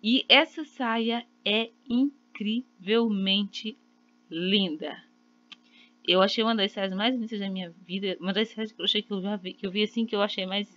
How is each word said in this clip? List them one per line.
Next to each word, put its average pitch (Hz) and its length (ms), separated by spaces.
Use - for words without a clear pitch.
E 233 280
essa 311 360
saia 233 600
é 226 280
incrivelmente 214 1900
linda. 170 680
Eu 180 160
achei 202 220
uma 226 100
das 202 160
saias 196 240
mais 226 220
bonitas 226 240
da 196 100
minha 185 240
vida. 190 360
Uma 185 120
das 214 180
saias 214 180
de - 80
crochê 208 260
que - 80
eu 196 100
já 202 140
vi, 185 200
que - 120
eu 180 60
vi 208 100
assim, 226 240
que 226 80
eu 202 80
achei 202 240
mais 202 300